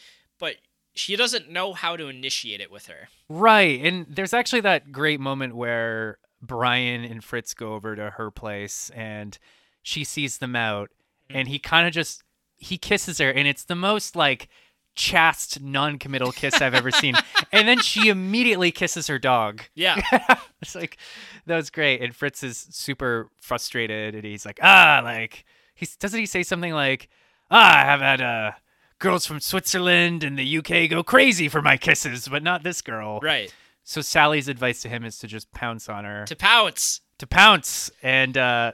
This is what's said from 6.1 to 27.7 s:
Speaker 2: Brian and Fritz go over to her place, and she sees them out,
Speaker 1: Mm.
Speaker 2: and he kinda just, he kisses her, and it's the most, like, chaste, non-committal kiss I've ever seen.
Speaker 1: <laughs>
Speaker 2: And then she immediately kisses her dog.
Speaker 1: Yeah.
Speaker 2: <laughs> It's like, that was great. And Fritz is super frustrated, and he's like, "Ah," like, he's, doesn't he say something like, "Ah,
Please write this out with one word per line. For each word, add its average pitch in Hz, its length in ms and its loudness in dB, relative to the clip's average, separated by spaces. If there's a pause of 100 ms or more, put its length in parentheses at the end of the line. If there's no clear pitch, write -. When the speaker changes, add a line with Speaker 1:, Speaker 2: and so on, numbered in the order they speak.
Speaker 2:
Brian 123 640 -2
and 113 180 -12
Fritz - 320 -8
go 110 200 -10
over 107 220 -8
to 104 140 -10
her 107 200 -10
place, 101 600 -10
and 107 480 -14 (440)
she - 220 -8
sees 139 340 -6
them 123 180 -8
out, 107 340 -4 (400)
Speaker 1:
Mm. 135 100 -10
Speaker 2:
and 131 80 -4
he 139 100 -6
kinda 170 320 2
just, 165 320 -6 (340)
he - 220 -10
kisses - 400 -2
her, 139 120 2
and 139 180 2
it's 143 160 -4
the 180 100 -6
most, 196 420 -2
like, 143 320 0 (460)
chaste, - 680 2
non-committal 139 720 -4
kiss - 300 0
I've 127 120 2
ever 127 160 2
seen. - 240 2
Speaker 1:
<laughs> - 380 0
Speaker 2:
And 214 160 4
then 247 120 6
she 214 280 2
immediately 196 640 2
kisses 170 360 -4
her 143 100 -2
dog. 113 440 0 (120)
Speaker 1:
Yeah. 180 260 0
Speaker 2:
<laughs> - 400 2 (220)
It's - 120 -16
like, 170 220 -12 (480)
that 170 120 -4
was 160 140 -4
great. 139 300 0
And 123 160 -6
Fritz - 260 -6
is 123 140 -8 (140)
super 123 600 -6 (100)
frustrated, 107 720 -6
and 107 100 -12
he's 104 220 -12
like, 104 160 -16
"Ah," 165 420 8
like, 113 400 -10 (300)
he's, - 220 -12
doesn't 202 220 -6
he 220 80 -4
say 180 160 -4
something 170 300 -4
like, 135 380 -2 (400)
"Ah, 185 300 10